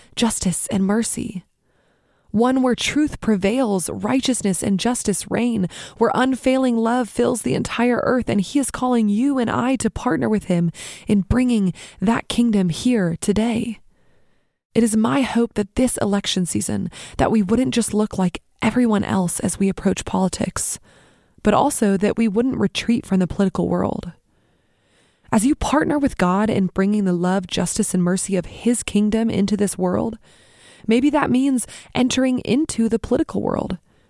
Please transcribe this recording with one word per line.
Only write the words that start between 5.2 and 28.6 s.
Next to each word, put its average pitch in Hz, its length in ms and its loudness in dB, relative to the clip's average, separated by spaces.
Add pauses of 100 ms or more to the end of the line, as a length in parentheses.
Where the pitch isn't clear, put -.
reign, 226 360 0 (300)
where 233 160 2
unfailing 254 640 2
love 226 320 0
fills 240 360 -2
the - 120 -2
entire - 480 0
earth, 247 240 0
and 202 140 2
he - 180 -2
is 269 100 -2
calling 247 380 0
you 247 320 0
and 233 100 0
I 247 280 0
to 226 120 0
partner - 380 -2
with 214 180 0
him 170 240 2 (380)
in 208 140 2
bringing 226 520 2 (280)
that 226 260 0
kingdom 208 400 2
here 180 540 0
today. 220 580 -2 (920)
It 226 100 4
is 220 140 2
my 247 240 2
hope 233 320 0
that 202 220 -4
this 254 240 2
election 202 460 0
season, 190 460 -4 (240)
that - 160 2
we 226 100 4
wouldn't 233 320 0
just 233 200 0
look 208 240 -2
like 185 240 -2 (200)
everyone 226 440 2
else 185 340 -2
as - 180 -2
we 196 120 0
approach 185 340 -2
politics, - 760 -4 (640)
but 214 120 4
also 214 420 2
that 196 220 0
we 226 100 2
wouldn't 233 320 0
retreat - 460 -2
from 190 140 0
the 180 80 2
political 185 420 0
world. 180 420 -4 (1200)
As 214 140 2
you 285 100 2
partner 311 420 0
with 277 200 0
God 190 320 2
in 190 180 0
bringing 202 380 0
the 185 80 2
love, 180 340 0
justice, - 460 -2
and 180 100 2
mercy 185 320 0
of 180 120 -2
his - 360 -2